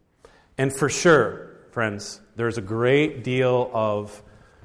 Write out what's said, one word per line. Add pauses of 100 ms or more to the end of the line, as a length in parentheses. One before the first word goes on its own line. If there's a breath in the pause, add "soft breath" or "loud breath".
(560 soft breath)
And
for
sure, (160)
friends, (160)
there's
a
great
deal
of, (420 soft breath)